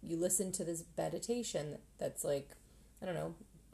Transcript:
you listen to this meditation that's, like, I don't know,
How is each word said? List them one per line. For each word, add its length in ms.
you 140
listen 360
to 100
this 200
meditation 800
that's, 240
like, 260
I 40
don't 100
know, 200